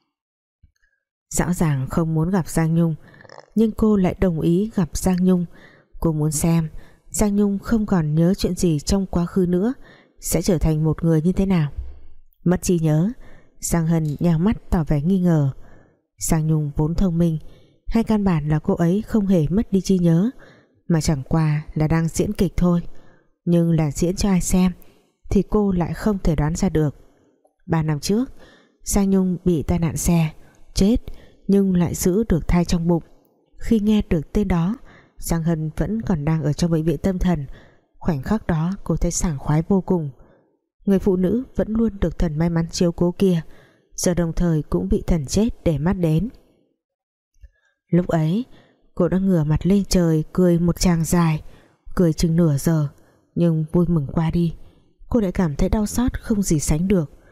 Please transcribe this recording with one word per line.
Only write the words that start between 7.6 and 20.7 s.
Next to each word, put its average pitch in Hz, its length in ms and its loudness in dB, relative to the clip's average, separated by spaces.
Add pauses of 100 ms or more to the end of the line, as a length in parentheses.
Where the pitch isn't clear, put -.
còn 156 300 0
nhớ 170 180 4
chuyện 185 220 -2
gì 160 240 0
trong 196 260 -2
quá 175 200 -2
khứ 180 240 0
nữa 190 240 0 (460)
sẽ - 220 -4
trở 185 160 2
thành 156 260 0
một 156 200 -2
người 165 180 2
như 175 100 0
thế 190 140 0
nào. 165 260 0 (720)
Mất 175 180 0
trí 175 180 0
nhớ, 160 320 2 (480)
Giang 165 280 -2
Hân 160 320 0
nheo 160 200 2
mắt 208 300 -2
tỏ 175 180 0
vẻ 147 140 0
nghi 185 180 0
ngờ. 160 320 2 (640)
Giang 156 300 0
Nhung 151 280 0
vốn 156 200 0
thông 175 220 0
minh, 165 200 0 (500)
hay 226 160 0
căn 214 200 0
bản 156 260 0
là 156 100 2
cô 196 140 -2
ấy 180 340 0
không 208 200 0
hề 175 200 2
mất 190 240 -2
đi 196 100 2
trí 190 160 2
nhớ, 170 320 2 (580)